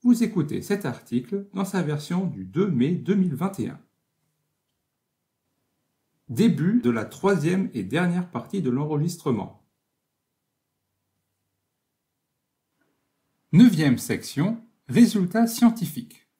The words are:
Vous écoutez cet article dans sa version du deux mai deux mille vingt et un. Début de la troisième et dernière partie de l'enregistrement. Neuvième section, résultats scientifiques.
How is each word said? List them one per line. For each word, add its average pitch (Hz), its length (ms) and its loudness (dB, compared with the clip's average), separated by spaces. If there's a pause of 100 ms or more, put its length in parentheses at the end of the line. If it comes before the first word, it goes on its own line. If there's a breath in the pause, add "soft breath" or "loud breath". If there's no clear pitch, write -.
Vous 240 200 4
écoutez 147 380 -2
cet 196 240 -6
article 143 680 -6
dans 190 100 -4
sa 185 180 -4
version 156 440 -4
du 104 180 -8
deux 170 240 -2
mai 147 280 0
deux 135 180 -2
mille 185 200 0
vingt 196 240 -6
et 92 120 -6
un. - 100 -16 (2500)
Début 175 540 2
de 123 80 2
la 113 160 -2
troisième 185 680 -2
et 107 100 -6
dernière 175 480 -2
partie 156 300 -8
de 135 80 -2
l'enregistrement. 147 1000 -4 (3750)
Neuvième 160 440 6
section, 156 640 -4 (260)
résultats 214 600 4
scientifiques. - 840 -2 (120)